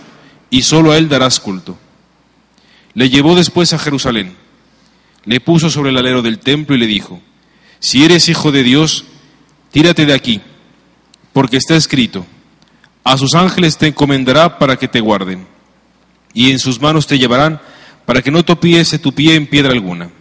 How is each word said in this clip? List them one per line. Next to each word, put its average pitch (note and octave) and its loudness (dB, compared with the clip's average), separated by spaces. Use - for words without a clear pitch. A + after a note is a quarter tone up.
y B2+ 0
solo D#3 2
a D#3 2
Él D#3+ 0
darás C3 0
culto". F#2 -12
Le B2+ 0
llevó C#3+ 2
después F3 0
a D#3 -4
Jerusalén, B2 -6
le A#2+ -2
puso E3 0
sobre C#3+ -2
el C3 -2
alero B2+ 0
del A2+ -4
templo C#3+ -2
y B2+ 2
le A#2 0
dijo: F#2+ -8
"Si C3 0
eres E3+ 4
hijo D#3 -2
de C3+ 2
Dios, C#3+ 0
tírate D#3+ 2
de C#3+ 2
aquí, A#2 -2
porque C3 0
está E3 0
escrito, B2 -2
a C3 2
sus C3+ -2
ángeles F3 0
te D#3+ 0
encomendará C#3 0
para C3 0
que C3 -4
te B2 -2
guarden, F#2+ -4
y B2 2
en C3 0
sus B2 -4
manos D3+ 0
te C#3+ 0
llevarán, C3+ 0
para B2 -2
que C#3 -4
no E3+ 2
tropiece E3+ 0
tu C#3 -4
pie D#3+ 2
en D3+ 0
piedra C#3 0
alguna". F2 -6